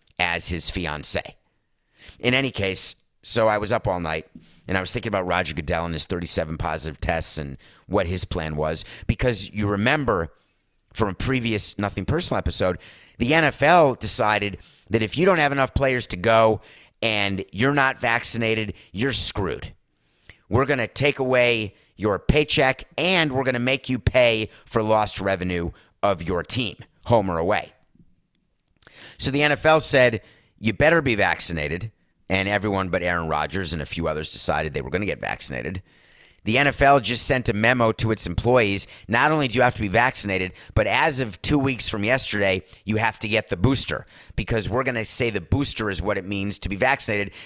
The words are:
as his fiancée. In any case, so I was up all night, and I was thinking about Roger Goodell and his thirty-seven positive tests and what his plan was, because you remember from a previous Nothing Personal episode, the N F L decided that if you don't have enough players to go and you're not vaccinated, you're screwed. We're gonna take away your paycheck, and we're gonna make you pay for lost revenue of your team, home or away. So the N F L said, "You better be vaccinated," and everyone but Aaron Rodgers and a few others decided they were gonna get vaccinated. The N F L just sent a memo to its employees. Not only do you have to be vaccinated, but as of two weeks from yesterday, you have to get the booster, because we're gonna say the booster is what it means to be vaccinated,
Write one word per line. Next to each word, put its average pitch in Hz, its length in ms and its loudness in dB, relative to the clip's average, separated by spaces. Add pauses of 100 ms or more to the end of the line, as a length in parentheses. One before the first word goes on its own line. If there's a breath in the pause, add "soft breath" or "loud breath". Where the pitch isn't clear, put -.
(200)
as 87 300 0
his 87 200 -4
fiancée. 76 640 -6 (880 loud breath)
In 123 160 0
any 131 160 -2
case, 95 440 -4 (280)
so 113 240 0
I 107 100 2
was 104 140 -4
up 113 160 -2
all 90 120 -2
night, 80 280 -6 (400 soft breath)
and 95 100 -2
I - 20 2
was 92 120 -4
thinking 113 180 -6
about 98 160 -2
Roger 87 300 -2
Goodell 82 300 -2
and 85 80 -4
his 76 120 -4
thirty-seven 85 520 -4
positive 80 440 -4
tests 82 380 -4
and 69 180 -10 (300 soft breath)
what 95 180 0
his 87 200 -4
plan 78 300 -4
was, 78 300 -2 (220 loud breath)
because 107 420 0
you 104 180 -2
remember 104 640 0 (640)
from 107 160 0
a 90 60 -6
previous 117 640 -2
Nothing 101 260 -4
Personal 156 320 -2
episode, 92 400 -2 (400 loud breath)
the 120 160 0
N 160 100 4
F 143 200 0
L 151 320 6
decided 104 640 0 (320 loud breath)
that 110 100 2
if 107 160 -4
you 170 80 4
don't 185 140 4
have 147 120 4
enough 123 220 0
players 131 340 0
to 95 100 -6
go 110 440 4 (400 loud breath)
and 101 500 -2
you're 123 220 0
not 135 260 2
vaccinated, 113 760 -2 (160 loud breath)
you're 123 200 -2
screwed. - 640 -4 (760 soft breath)
We're 127 180 2
gonna 127 220 -2
take 139 300 0
away 120 560 2 (240 soft breath)
your 98 220 0
paycheck, 143 640 2 (140)
and 165 340 2
we're 131 120 -2
gonna 127 160 0
make 131 300 -2
you 127 80 0
pay 113 520 4 (160 loud breath)
for 113 180 0
lost 107 360 0
revenue 90 520 -2 (320 soft breath)
of 98 180 2
your 85 220 -4
team, 117 320 -4 (300)
home 107 240 2
or 85 100 -2
away. 92 340 -2 (1400 loud breath)
So - 140 0
the 139 100 2
N 147 100 4
F 143 140 0
L 160 140 8
said, 123 420 4 (380 soft breath)
"You 107 140 0
better 160 280 4
be 131 140 2
vaccinated," 87 760 -2 (360)
and 95 220 0
everyone 98 400 0
but 87 140 -2
Aaron 85 240 0
Rodgers 76 440 -4
and 80 100 -4
a 69 40 -6
few 80 220 -4
others 78 240 -4
decided 78 420 -4
they 71 80 -4
were 62 80 -10
gonna 92 160 -4
get 87 160 -6
vaccinated. 62 640 -8 (600 soft breath)
The 110 140 0
N 143 100 4
F 135 140 0
L 143 180 8
just 117 260 -2
sent 127 240 0
a 113 40 0
memo 113 400 4
to 110 180 -2
its 104 160 -2
employees. 101 600 2 (200 loud breath)
Not 131 240 4
only 151 160 0
do 107 80 -4
you 127 60 4
have 123 140 4
to - 60 -6
be 107 60 -2
vaccinated, 98 640 0 (200 loud breath)
but - 140 2
as 131 320 0
of 113 220 -6
two 147 160 2
weeks 131 300 -2
from 104 160 -4
yesterday, 101 600 0 (200 loud breath)
you 107 140 -2
have 110 220 -2
to 113 80 -6
get 107 220 0
the 95 80 -2
booster, 117 480 0 (300 loud breath)
because 110 340 -2
we're 123 140 -2
gonna 120 220 -4
say 120 240 0
the 101 100 -2
booster 110 500 -2
is 90 120 -4
what 101 160 -2
it 92 100 -8
means 101 320 -4
to - 80 -8
be 98 80 -6
vaccinated, 107 560 0 (140 loud breath)